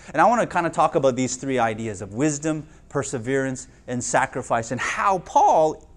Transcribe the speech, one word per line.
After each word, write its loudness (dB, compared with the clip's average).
And 0
I 8
wanna 2
kinda -2
talk 2
about 4
these -2
three -2
ideas -2
of -10
wisdom, -2
perseverance, -4
and -4
sacrifice, -2
and -4
how 0
Paul, 2